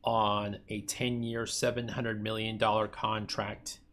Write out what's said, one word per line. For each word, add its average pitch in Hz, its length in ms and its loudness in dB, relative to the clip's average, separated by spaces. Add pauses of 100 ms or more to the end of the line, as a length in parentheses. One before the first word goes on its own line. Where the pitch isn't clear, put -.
on 104 540 2 (100)
a 107 140 -4
ten-year, 117 640 -2
seven 120 420 0
hundred 113 340 -2
million 110 360 -2
dollar 107 320 4
contract 107 880 -4 (140)